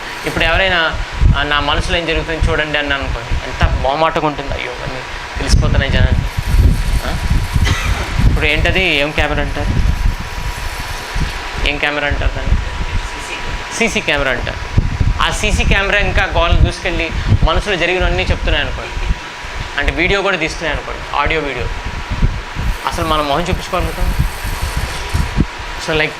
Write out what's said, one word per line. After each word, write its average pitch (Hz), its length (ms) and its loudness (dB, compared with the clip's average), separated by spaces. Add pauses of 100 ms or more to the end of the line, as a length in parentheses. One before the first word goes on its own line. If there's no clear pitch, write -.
(260)
ఇప్పుడు 165 200 0
ఎవరైనా, 170 520 2 (400)
"ఆ, 139 60 2
నా 147 160 2
మనసులో 160 380 0
ఏం 170 80 -2
జరుగుతుందో 160 460 0
చూడండి" 151 260 0
అని 143 160 0
అనుకోండి, 131 720 -2
ఎంత 135 160 2
మొహమాటంగా 156 460 2
ఉంటుంది. 139 260 -4
"అయ్యో, 127 180 -6
అన్నీ 127 280 -8 (380)
తెలిసిపోతున్నాయి 139 540 2
జనానికి." 127 300 4 (840)
ఆ? 135 120 -2 (1120)
ఇప్పుడు 156 160 4
ఏంటది? 160 380 4
ఏం 151 280 2
కెమెరా 147 300 0
అంటారు? - 480 0 (1800)
ఏం 143 80 0
కెమెరా 147 300 0
అంటారు 135 300 0
దాన్ని? - 180 0 (1200)
సీసీ 214 240 0
కెమెరా 143 300 0
అంటారు. - 380 -4 (520)
ఆ 165 80 2
సీసీ 208 340 0
కెమెరా 202 360 2
ఇంకా 190 380 2
గోడలు 170 220 4
దూసుకెళ్ళి 170 500 0 (340)
మనసులో 185 320 2
జరిగినవన్నీ 175 480 2
చెప్తున్నాయి 165 420 0
అనుకోండి, 117 480 -2 (640)
అంటే 143 120 2
వీడియో 185 300 2
కూడా 190 160 0
తీస్తున్నాయి 156 360 -4
అనుకోండి, - 440 -6
ఆడియో 151 220 0
వీడియో, 123 280 -4 (1200)
అసలు 170 180 0
మన 156 160 2
మొహం 147 200 2
చూపించుకోవాలి 175 500 -2
కదా. 175 220 0 (1700)
So 160 80 0
like 156 240 0